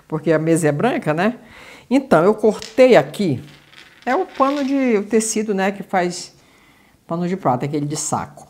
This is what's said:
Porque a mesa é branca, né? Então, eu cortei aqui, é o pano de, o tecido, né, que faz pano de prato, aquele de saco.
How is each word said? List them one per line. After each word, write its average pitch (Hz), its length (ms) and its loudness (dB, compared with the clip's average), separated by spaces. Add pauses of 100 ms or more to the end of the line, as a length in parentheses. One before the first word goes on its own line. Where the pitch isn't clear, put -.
Porque 160 240 -2
a 156 80 2
mesa 160 280 0
é 147 40 2
branca, 190 420 -2
né? 196 260 -2 (500)
Então, 247 340 2
eu 208 100 4
cortei 220 640 4
aqui, 147 480 0 (600)
é 247 120 -2
o 370 100 -2
pano 277 380 -2
de, 262 340 0
o 202 80 -2
tecido, 220 480 -2
né, 190 180 0
que 196 120 -10
faz 180 500 -4 (720)
pano 175 220 -4
de 185 100 -4
prato, 135 280 -2
aquele 147 200 -4
de 151 120 -6
saco. - 520 -6